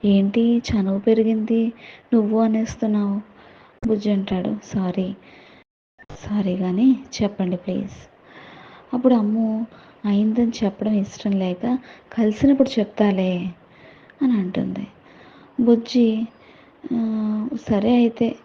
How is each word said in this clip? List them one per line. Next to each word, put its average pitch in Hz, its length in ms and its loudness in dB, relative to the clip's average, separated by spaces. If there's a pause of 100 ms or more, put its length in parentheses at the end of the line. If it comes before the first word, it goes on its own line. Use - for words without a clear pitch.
"ఏంటి 202 520 2
చనువు 196 420 -2
పెరిగింది 220 720 0 (400)
నువ్వు 220 260 2
అనేస్తున్నావు?" 214 840 0 (640)
బుజ్జి 214 240 0
అంటాడు, 196 520 -2
"సారీ, 190 520 -4 (960)
సారీ 196 460 -4
కానీ 196 420 2 (240)
చెప్పండి 190 320 -2
ప్లీజ్." 196 540 -8 (840)
అప్పుడు 254 220 4
అమ్ము 220 500 0 (400)
అయిందని 220 460 2 (120)
చెప్పడం 208 300 -2
ఇష్టం 202 380 -2
లేక, 190 460 -2 (400)
"కలిసినప్పుడు 240 600 2
చెప్తాలే" 190 680 0 (720)
అని 262 120 2
అంటుంది. 190 540 -4 (720)
బుజ్జి, 233 680 2 (680)
"ఆ, 220 540 -2 (220)
సరే 220 260 2
అయితే 233 500 2